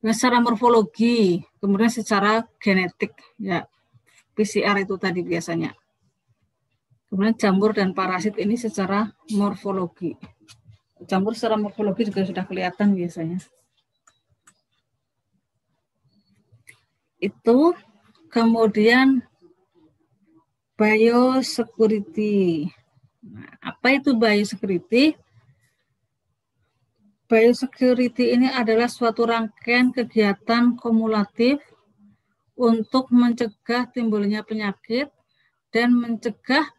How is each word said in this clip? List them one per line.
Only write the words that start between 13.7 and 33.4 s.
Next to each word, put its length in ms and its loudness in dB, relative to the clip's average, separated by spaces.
Itu 480 2
kemudian 960 2
biosecurity. 1900 0
Nah, 240 -20
apa 320 -2
itu 160 -2
biosecurity? 1040 0
Biosecurity 1120 2
ini 160 2
adalah 400 0
suatu 320 -2
rangkaian 720 0
kegiatan 800 0
kumulatif 880 0
untuk 500 0
mencegah 800 0